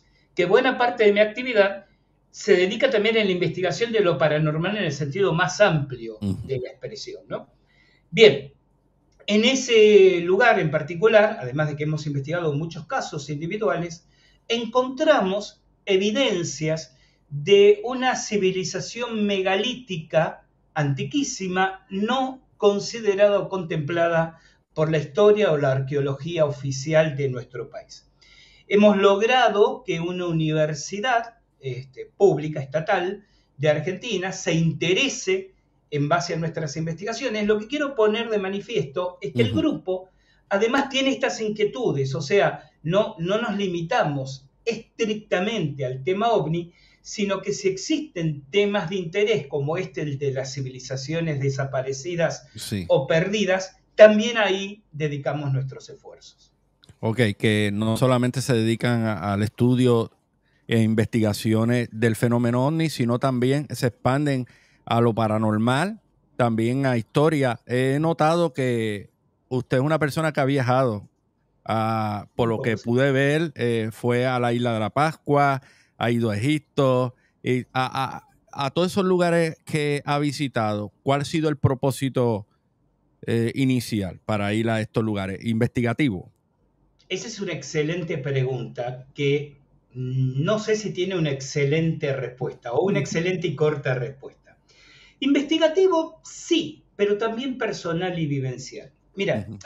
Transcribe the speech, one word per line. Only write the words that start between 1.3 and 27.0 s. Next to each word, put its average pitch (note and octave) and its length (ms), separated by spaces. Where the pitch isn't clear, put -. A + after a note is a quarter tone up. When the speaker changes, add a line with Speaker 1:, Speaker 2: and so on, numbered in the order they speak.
Speaker 1:
se - 260
dedica A3 360
también A3 260
a A3 80
la F#3+ 60
investigación F3+ 600
de A3 100
lo E3+ 180
paranormal D#3 580
en G3+ 60
el D3+ 100
sentido D#3+ 400
más F3 260
amplio B2+ 640
Speaker 2:
Ujú. G2 240
Speaker 1:
de C3+ 140
la B2 100
expresión, - 580
¿no? G3+ 220
Bien, - 420
en G#3+ 180
ese G#3+ 760
lugar G3+ 380
en D#3+ 120
particular, F3+ 680
además C#3+ 280
de D3 60
que - 80
hemos D#3 220
investigado D3+ 480
muchos E3 320
casos F3+ 440
individuales, E3+ 760
encontramos A#3+ 1120
evidencias F#3+ 1080
de G3+ 540
una B3 320
civilización G3+ 1120
megalítica F#3+ 1200
antiquísima, F#3+ 1160
no B3+ 520
considerada G3+ 840
o - 100
contemplada E3+ 920
por D#3 180
la D#3+ 80
historia G#3 520
o D3+ 60
la C#3 140
arqueología C#3 720
oficial D3 720